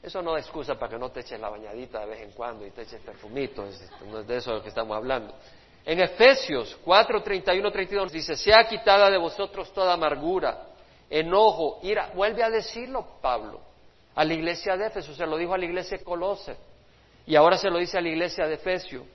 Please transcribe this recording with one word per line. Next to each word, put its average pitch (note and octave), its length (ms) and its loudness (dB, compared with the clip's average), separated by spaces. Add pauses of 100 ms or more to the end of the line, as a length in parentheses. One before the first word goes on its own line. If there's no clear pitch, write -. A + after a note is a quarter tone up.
Eso F3+ 200 -10
no D#3+ 160 -2
es - 80 -8
excusa C#3+ 300 -6
para A2+ 160 -6
que A2+ 60 -8
no B2 120 -8
te B2+ 100 -12
eches A#2+ 180 -12
la A2 120 -8
bañadita G#2+ 500 -12
de G#2 60 -8
vez A2 160 -12
en G#2 100 -18
cuando A2+ 340 -10
y G2 40 -16
te A#2 120 -16
eches A2 200 -16
perfumito, A2+ 640 -10
es, G2 120 -16 (280)
no G#2+ 140 -12
es G#2 60 -14
de A#2+ 120 -4
eso A#2+ 140 -8
de A2 40 -2
lo G#2 60 -6
que G#2+ 80 -14
estamos G#2+ 260 -6
hablando. A#2 380 -4 (500)
En E3 160 0
Efesios F3+ 840 4
cuatro, G#3 400 6
treinta F#3+ 320 0
y F#3+ 40 2
uno, G3+ 120 0
treinta G3 240 -4
y G3+ 40 0
dos F#3 120 -2
dice, D#3 260 -6
"Sea A3 300 8
quitada G3+ 440 6
de F#3+ 80 4
vosotros F3+ 560 -6
toda F#3 180 2
amargura, D#3 760 -2 (420)
enojo, E3+ 720 2
ira". G3+ 320 -2
Vuelve G#3+ 280 0
a A3+ 60 2
decirlo A#3 580 -6 (140)
Pablo A2 400 -4 (540)
a D3+ 100 2
la D#3 80 -2
iglesia E3+ 460 -4
de G#3 80 -4
Éfeso, F#3 280 -10
se E3+ 120 -6
lo D#3 100 -2
dijo F3 160 -2
a F#3+ 60 0
la F3+ 80 -4
iglesia F3+ 320 -6
de - 60 -14
Colosas F3 520 -6 (680)
y D#3 100 4
ahora E3+ 220 10
se G3 100 0
lo F3 100 2
dice F3+ 200 0
a - 20 2
la E3+ 80 -2
iglesia E3 380 -2
de D#3 80 -2
Efesios. D#3 500 -6 (100)